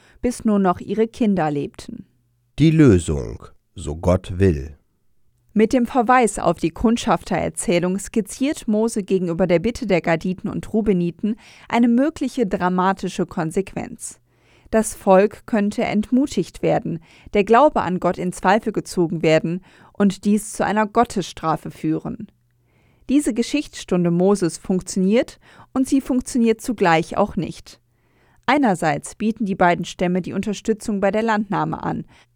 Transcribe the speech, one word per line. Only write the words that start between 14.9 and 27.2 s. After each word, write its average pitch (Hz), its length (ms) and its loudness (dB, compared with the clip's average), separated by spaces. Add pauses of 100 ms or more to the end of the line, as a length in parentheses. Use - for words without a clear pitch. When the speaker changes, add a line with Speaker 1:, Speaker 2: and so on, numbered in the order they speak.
Speaker 1:
Volk 196 500 4
könnte 208 380 0
entmutigt 214 760 -2
werden, 160 380 0 (360)
der 208 100 2
Glaube 240 380 4
an 180 180 -2
Gott 180 180 0
in 180 140 -4
Zweifel 208 400 0
gezogen 160 500 -2
werden 160 380 2 (320)
und 202 320 0
dies 208 280 0
zu - 120 -4
einer 208 240 0
Gottesstrafe - 800 -2
führen. - 560 -6 (800)
Diese 285 260 2
Geschichtsstunde 196 760 -2
Moses 180 480 2
funktioniert 196 800 -2 (340)
und 262 140 0
sie 269 140 2
funktioniert 233 600 0
zugleich 170 560 0
auch 202 200 -2